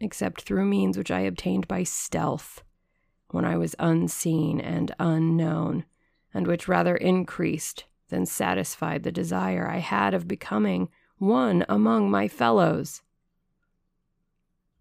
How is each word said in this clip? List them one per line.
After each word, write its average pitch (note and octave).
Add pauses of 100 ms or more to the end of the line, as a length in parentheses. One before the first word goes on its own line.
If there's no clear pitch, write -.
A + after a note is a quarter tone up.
except -
through G3
means G3
which G3
I F#3
obtained F#3
by F#3
stealth, - (680)
when -
I E3+
was E3
unseen E3
and -
unknown, E3 (500)
and F#3
which F3
rather F3
increased F3 (240)
than F#3
satisfied D#3+
the F3
desire F3+
I F#3
had F#3
of F3
becoming G3+ (280)
one G#3
among G#3
my G3+
fellows. G3 (1800)